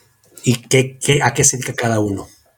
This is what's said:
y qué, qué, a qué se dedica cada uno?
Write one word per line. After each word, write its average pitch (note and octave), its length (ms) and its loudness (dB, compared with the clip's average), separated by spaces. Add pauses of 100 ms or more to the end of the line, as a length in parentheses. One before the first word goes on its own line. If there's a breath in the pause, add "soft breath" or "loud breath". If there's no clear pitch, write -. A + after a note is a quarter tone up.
(440 soft breath)
y B2 120 4
qué, C3 420 0
qué, C#3+ 240 0
a B2 120 0
qué C3+ 100 0
se C3 140 2
dedica A#2+ 160 -8
cada A2+ 260 -2
uno? G2+ 280 -4 (300)